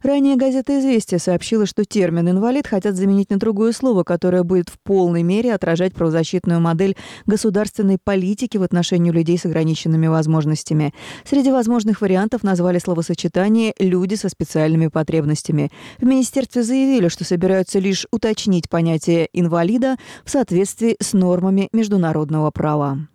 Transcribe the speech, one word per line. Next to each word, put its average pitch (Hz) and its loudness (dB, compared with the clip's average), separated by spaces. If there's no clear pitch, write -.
Ранее 277 2
газета 269 0
"Известия" 240 0
сообщила, 190 0
что 208 -4
термин 175 0
"инвалид" 233 0
хотят 202 -2
заменить 196 0
на 196 0
другое 220 0
слово, 226 0
которое 180 0
будет 175 0
в - -20
полной 175 2
мере 214 0
отражать 175 -2
правозащитную 165 0
модель 165 0
государственной 208 0
политики 202 -2
в 190 0
отношении 175 0
людей 170 2
с - -6
ограниченными 160 0
возможностями. 156 0
Среди 277 2
возможных 226 0
вариантов 202 0
назвали 180 2
словосочетание 185 0
"люди 185 0
со 202 -4
специальными 160 0
потребностями". 151 -2
В 247 -4
министерстве 262 0
заявили, 254 2
что - -4
собираются 185 0
лишь 190 -2
уточнить 214 0
понятие 165 0
"инвалида" 175 0
в - -16
соответствии 220 0
с - -4
нормами 185 2
международного 156 0
права. 147 -2